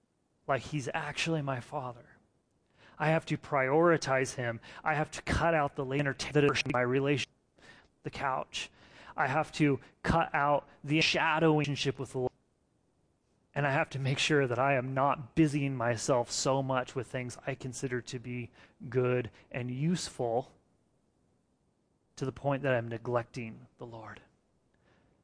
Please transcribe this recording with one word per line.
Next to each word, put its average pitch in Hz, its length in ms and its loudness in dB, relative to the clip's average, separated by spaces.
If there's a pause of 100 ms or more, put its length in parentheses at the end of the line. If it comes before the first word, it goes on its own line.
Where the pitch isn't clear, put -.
(460)
Like 135 140 0
he's 143 320 -6
actually 156 480 -4
my 139 200 -4
father. 123 440 -10 (920)
I 151 100 2
have 160 180 2
to 151 120 -2
prioritize 139 960 4
him. 117 260 -4 (240)
I 156 80 0
have 151 200 -2
to - 100 -12
cut 165 320 2
out 143 220 0
the 143 80 -4
lantern 139 320 0 (180)
that 147 100 6
is 143 180 4 (120)
my 123 80 4
relation, 135 480 2 (720)
the 147 80 -8
couch. - 600 -6 (460)
I 143 120 2
have 147 240 0
to 147 280 2 (220)
cut - 320 2
out 147 320 2 (180)
the 151 160 2
shadow 160 520 4
relationship 143 460 0
with 135 140 -10
the 131 60 -4
Lord. 127 140 -2 (1200)
And 143 120 0
I 139 60 0
have 151 180 0
to 135 80 -8
make 135 200 -2
sure 143 280 4
that 120 120 -2
I 139 160 4
am 131 200 -2
not 135 400 0
busying 139 400 2
myself 120 560 0
so 139 320 0
much 131 320 -2
with 123 120 -6
things 123 300 -8 (100)
I 139 80 -4
consider 123 480 -6
to - 160 -12
be 123 320 -10 (380)
good 123 420 0 (200)
and 123 200 -6
useful 131 800 -2 (1700)
to - 80 -6
the 131 80 -4
point 139 300 -2
that 135 120 2
I'm 117 140 -2
neglecting 117 680 -6 (200)
the 127 80 -14
Lord. 110 340 -16 (1040)